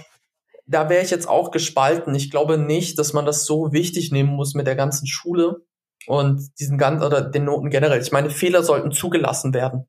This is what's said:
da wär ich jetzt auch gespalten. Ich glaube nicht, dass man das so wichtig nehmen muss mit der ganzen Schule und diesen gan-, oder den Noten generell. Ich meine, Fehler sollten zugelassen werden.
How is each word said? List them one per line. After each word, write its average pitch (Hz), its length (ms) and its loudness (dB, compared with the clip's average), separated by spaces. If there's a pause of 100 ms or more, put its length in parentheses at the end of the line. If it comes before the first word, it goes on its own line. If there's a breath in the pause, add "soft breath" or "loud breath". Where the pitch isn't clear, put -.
(680 loud breath)
da 156 220 2
wär 175 140 4
ich 185 80 -4
jetzt 175 180 -2
auch 170 220 2
gespalten. 156 640 0
Ich 139 160 -2
glaube 151 280 2
nicht, 156 400 0
dass 151 140 -2
man 147 140 0
das 147 180 0
so 151 280 0
wichtig 165 400 -2
nehmen 139 180 2
muss 139 240 -4
mit 139 140 -2
der 131 80 0
ganzen 139 320 -2
Schule 170 560 -2 (420)
und 139 540 0
diesen 139 180 -2
gan-, 147 240 2
oder 143 200 2
den 143 220 -2
Noten 143 260 -2
generell. 135 300 2
Ich 123 120 -8
meine, 143 180 2
Fehler 175 320 2
sollten 151 300 0
zugelassen 139 600 -2
werden. 127 360 -4